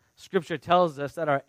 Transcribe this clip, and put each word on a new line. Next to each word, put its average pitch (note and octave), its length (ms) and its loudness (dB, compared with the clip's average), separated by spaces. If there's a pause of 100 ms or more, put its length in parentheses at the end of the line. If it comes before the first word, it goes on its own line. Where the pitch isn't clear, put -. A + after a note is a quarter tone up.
(160)
Scripture E3+ 420 -6
tells F3 420 2
us C#3+ 140 -8
that D#3+ 160 -4
our C#3 200 0